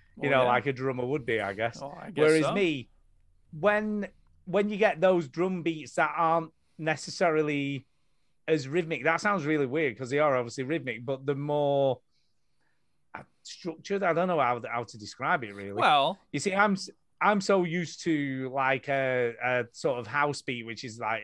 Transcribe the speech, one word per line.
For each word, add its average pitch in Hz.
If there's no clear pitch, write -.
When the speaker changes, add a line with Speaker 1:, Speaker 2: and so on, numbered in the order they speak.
Speaker 1:
You 143
Speaker 2:
Oh, 139
Speaker 1:
know, 131
Speaker 2:
yeah. 123
Speaker 1:
like 123
a 143
drummer 127
would 131
be, 113
I 101
guess. 110
Speaker 2:
Oh, 139
I 147
guess 151
Speaker 1:
Whereas 156
Speaker 2:
so. 180
Speaker 1:
me, 160
when, 208
when 202
you 208
get 185
those 180
drum 180
beats 156
that 156
aren't 165
necessarily 151
as 156
rhythmic, 156
that 165
sounds 202
really 147
weird 131
'cause 123
they 143
are 147
obviously 123
rhythmic, 127
but 135
the 143
more, 143
uh, -
structured, 180
I 175
don't 175
know 175
how, 123
how 117
to 113
describe 135
it 101
really. 98
Speaker 2:
Well, 151
Speaker 1:
You 143
see, 190
I'm 202
s-, 190
I'm 202
so 196
used 165
to, 139
like, 135
a, 127
a 123
sort 135
of 117
house 143
beat, 120
which 113
is 117
like 110